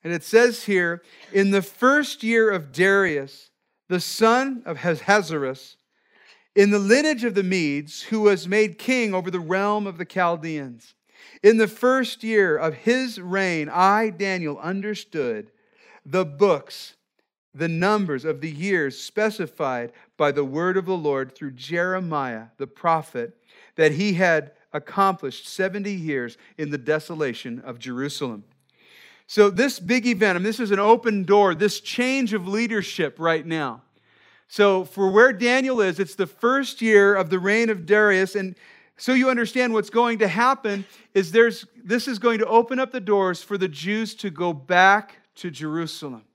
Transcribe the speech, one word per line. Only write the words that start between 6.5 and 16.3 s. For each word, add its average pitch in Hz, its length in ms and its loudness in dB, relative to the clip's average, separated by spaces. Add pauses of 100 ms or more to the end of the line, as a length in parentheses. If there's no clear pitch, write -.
in 202 160 6
the 208 80 2
lineage 240 460 4
of 226 100 -2
the 196 80 0
Medes, 156 600 -4
who 220 200 -4
was 190 260 2
made 202 300 0
king 240 360 -2
over 185 160 -4
the 180 100 -6
realm 202 460 -2
of 180 120 -12
the 180 80 -8
Chaldeans. 160 880 -4 (480)
In 220 160 8
the 220 100 2
first 254 560 0
year 202 320 2
of 156 180 -2
his 240 440 -2
reign, 180 520 -4
I, 196 400 4
Daniel, 180 480 -4
understood 165 920 -6 (540)
the 180 200 -2
books, 156 720 -2 (600)